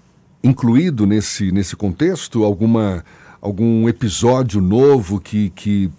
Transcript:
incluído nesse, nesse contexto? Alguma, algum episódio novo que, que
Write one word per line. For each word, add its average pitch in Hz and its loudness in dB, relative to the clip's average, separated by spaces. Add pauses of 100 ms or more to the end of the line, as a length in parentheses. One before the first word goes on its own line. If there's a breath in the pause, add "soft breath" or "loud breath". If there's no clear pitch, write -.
(440)
incluído 123 2
nesse, 101 -2
nesse 95 -2
contexto? 117 -4
Alguma, 104 0 (380 loud breath)
algum 113 0
episódio 120 -2
novo 104 2
que, 104 -4
que 101 -2